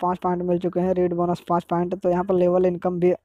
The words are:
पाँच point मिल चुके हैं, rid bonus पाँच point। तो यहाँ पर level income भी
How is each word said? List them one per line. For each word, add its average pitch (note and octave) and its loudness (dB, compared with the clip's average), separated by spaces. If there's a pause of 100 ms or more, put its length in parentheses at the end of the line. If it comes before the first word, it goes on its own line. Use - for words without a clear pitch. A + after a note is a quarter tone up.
पाँच F3+ -2
point F3+ -2
मिल F3+ 0
चुके F3+ -2
हैं, F#3 2
rid F3+ 0
bonus F3 -2
पाँच F3 0
point। F3+ -2
तो F3+ -2
यहाँ F3+ 0
पर G3 0
level F3+ 4
income F3+ -2
भी F3+ 4 (120)